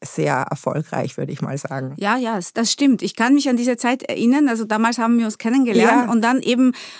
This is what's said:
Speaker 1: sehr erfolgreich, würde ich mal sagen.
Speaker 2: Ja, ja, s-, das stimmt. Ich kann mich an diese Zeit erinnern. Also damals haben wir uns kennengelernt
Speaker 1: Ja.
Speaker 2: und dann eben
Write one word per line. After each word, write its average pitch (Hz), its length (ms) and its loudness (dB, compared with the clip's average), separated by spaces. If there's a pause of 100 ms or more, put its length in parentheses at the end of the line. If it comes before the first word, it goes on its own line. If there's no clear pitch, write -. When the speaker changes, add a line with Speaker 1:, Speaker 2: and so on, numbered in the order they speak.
Speaker 1:
sehr 147 300 -2
erfolgreich, 139 800 -4
würde 139 160 -6
ich - 80 -12
mal - 160 -6
sagen. 135 400 -8
Speaker 2:
Ja, 208 200 -2
ja, 226 200 -4
s-, 180 160 -6
das 226 180 -2
stimmt. 277 320 2
Ich - 140 -6
kann 240 180 4
mich 285 140 2
an 247 80 2
diese 240 220 0
Zeit 254 240 -2
erinnern. 269 460 2
Also 226 160 -2
damals 220 340 0
haben 233 200 2
wir 233 60 2
uns 214 140 -4
kennengelernt 233 680 4
Speaker 1:
Ja. 214 60 -2
Speaker 2:
und 233 100 2
dann 247 200 2
eben 247 300 2 (280)